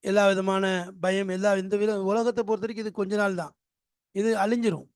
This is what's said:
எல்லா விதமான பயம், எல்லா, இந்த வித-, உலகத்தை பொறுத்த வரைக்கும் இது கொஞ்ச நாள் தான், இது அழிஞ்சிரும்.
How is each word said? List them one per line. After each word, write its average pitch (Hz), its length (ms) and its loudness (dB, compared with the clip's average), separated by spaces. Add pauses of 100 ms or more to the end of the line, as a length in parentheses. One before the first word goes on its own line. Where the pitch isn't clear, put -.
எல்லா 202 220 4
விதமான 190 380 2 (360)
பயம், 190 300 0
எல்லா, 190 260 0
இந்த 190 200 -2
வித-, 208 280 0
உலகத்தை 226 380 0
பொறுத்த 214 240 -2
வரைக்கும் 220 180 -8
இது 214 80 -6
கொஞ்ச 196 240 -4
நாள் 196 220 0
தான், 151 140 -8 (640)
இது 214 220 0
அழிஞ்சிரும். 208 600 0